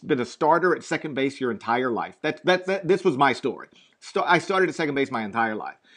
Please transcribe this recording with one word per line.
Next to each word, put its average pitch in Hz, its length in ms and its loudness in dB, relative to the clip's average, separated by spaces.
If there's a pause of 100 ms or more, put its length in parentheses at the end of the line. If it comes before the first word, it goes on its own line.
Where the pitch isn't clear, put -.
been 147 140 2
a 120 60 0
starter 165 500 2
at - 80 -12
second 156 320 -6
base 135 260 -2
your 127 80 0
entire 120 400 -2
life? 95 320 -4
That, 151 240 -4
that, 185 220 2
that, 190 200 -2
this 190 160 2
was 160 140 2
my 139 160 4
story. - 360 -6 (300)
Sta-, - 280 -4
I 175 100 6
started 185 320 2
at 147 60 -8
second 151 180 -2
base 139 160 -2
my 117 140 -4
entire 110 320 -2
life. 71 220 -10 (200)